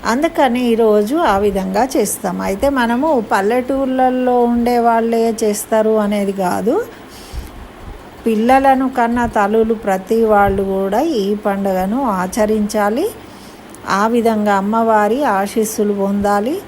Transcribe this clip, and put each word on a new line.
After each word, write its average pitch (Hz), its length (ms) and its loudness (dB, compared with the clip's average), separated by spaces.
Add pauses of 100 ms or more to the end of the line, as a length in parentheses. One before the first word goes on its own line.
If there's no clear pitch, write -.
అందుకని 254 600 0
ఈరోజు 220 500 2
ఆ 277 220 2
విధంగా 196 500 0 (100)
చేస్తాం. 196 440 -2
అయితే 196 280 0
మనము 254 640 0
పల్లెటూర్లలో 254 1120 0
ఉండే 240 360 0
వాళ్ళే 226 640 2
చేస్తారు 214 460 0
అనేది 208 420 0
కాదు, 196 540 -2 (1400)
పిల్లలను 262 640 2
కన్న 240 360 0
తల్లులు 220 480 2
ప్రతి 208 520 -2
వాళ్ళు 202 380 2
కూడా 196 380 0
ఈ 214 340 0
పండుగను 196 680 -2
ఆచరించాలి. 214 1000 0 (840)
ఆ 202 180 0
విధంగా 220 480 2
అమ్మవారి 214 680 2
ఆశీస్సులు 208 680 0
పొందాలి. 202 600 0 (120)